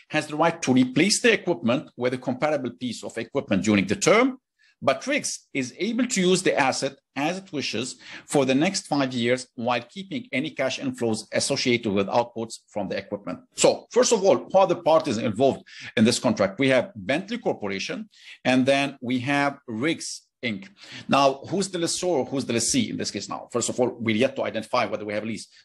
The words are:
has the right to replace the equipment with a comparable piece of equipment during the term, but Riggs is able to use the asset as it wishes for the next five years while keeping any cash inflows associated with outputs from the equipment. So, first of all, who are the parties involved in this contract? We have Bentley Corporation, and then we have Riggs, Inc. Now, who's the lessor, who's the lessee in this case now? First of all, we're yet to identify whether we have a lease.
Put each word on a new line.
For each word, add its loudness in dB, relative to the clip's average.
has -2
the -8
right 2
to 2
replace 4
the 6
equipment -2
with 0
a -6
comparable -2
piece -8
of -10
equipment -2
during 4
the 0
term, 2
but 0
Riggs -4
is -6
able -2
to -2
use 4
the 2
asset 0
as -2
it -16
wishes -6
for 2
the 2
next 0
five 0
years 0
while -2
keeping -12
any -4
cash -4
inflows -4
associated 0
with 2
outputs -2
from -6
the -4
equipment. -8
So, 4
first 4
of 2
all, 6
who 0
are 6
the 0
parties 2
involved 0
in 6
this 4
contract? 2
We 2
have 4
Bentley -4
Corporation, -6
and 4
then 2
we -4
have 0
Riggs, -4
Inc. -6
Now, 4
who's -2
the -6
lessor, 0
who's -4
the -4
lessee 2
in -6
this -6
case -8
now? -10
First -2
of -4
all, 4
we're 0
yet 2
to -2
identify -2
whether -6
we -6
have -4
a -8
lease. -8